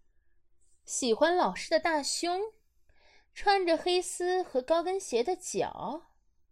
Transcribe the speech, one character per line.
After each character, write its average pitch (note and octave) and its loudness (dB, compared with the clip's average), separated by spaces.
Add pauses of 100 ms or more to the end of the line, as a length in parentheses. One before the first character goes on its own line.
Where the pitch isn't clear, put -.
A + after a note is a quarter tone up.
(840)
喜 - 0
欢 E4 4
老 B3+ 2
师 - -10
的 D#4+ 4
大 D#4+ 0
胸， F#4 -4 (800)
穿 G4 2
着 E4 4
黑 F4+ 2
丝 F4+ -2
和 - -2
高 E4 2
跟 F#4 -2
鞋 A#3+ -2
的 F4+ -2
脚？ G#3+ -6 (460)